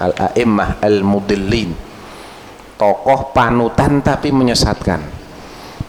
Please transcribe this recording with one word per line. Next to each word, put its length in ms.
al-a'immah 800
al-mudillin. 960
Tokoh 560
panutan 640
tapi 320
menyesatkan. 720